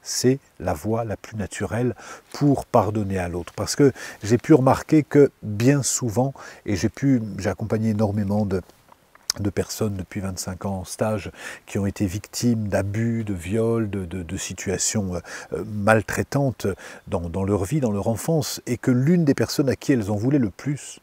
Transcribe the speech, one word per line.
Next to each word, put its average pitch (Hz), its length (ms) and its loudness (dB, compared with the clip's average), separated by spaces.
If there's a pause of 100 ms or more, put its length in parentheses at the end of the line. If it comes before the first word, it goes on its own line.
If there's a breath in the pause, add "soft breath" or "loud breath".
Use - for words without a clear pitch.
c'est - 380 0 (180)
la 90 140 -2
voie 110 320 -2
la 101 140 -6
plus - 180 -14
naturelle 110 580 -4 (380 loud breath)
pour 143 320 2
pardonner 101 540 2
à 90 100 -2
l'autre. 87 260 -8
Parce - 220 -4
que 143 160 8 (320 loud breath)
j'ai 110 140 4
pu - 160 6
remarquer 135 480 4
que 143 280 6 (120)
bien 117 400 2
souvent, 123 500 0 (320 loud breath)
et 101 100 -2
j'ai 101 140 0
pu, 131 340 2 (160)
j'ai 98 120 -2
accompagné 110 400 0
énormément 104 560 2
de, 92 160 -2 (760)
de 101 120 0
personnes 101 440 -2
depuis 92 260 -8
vingt-cinq 92 440 -8
ans 98 140 -4
en 90 60 -8
stage 110 460 -4 (360 loud breath)
qui - 120 -6
ont 98 80 0
été 101 200 -2
victimes 107 600 -2
d'abus, 107 560 -2
de 104 100 -4
viols, 110 560 0
de, 98 160 -6
de, 92 160 -8
de 85 160 -8
situations, 95 800 -4
euh, 87 40 -4 (320 loud breath)
euh, 90 140 -4
maltraitantes 110 1000 0 (400 loud breath)
dans, 87 220 -4
dans 95 160 -2
leur 98 200 2
vie, 147 160 -2
dans 117 120 0
leur 101 160 -2
enfance, 135 580 -2
et 123 120 -2
que - 120 0
l'une 151 360 4
des 139 80 6
personnes - 340 0
à 104 80 2
qui - 160 0
elles 107 180 2
en 107 60 2
voulaient 131 220 2
le 113 120 2
plus - 520 -8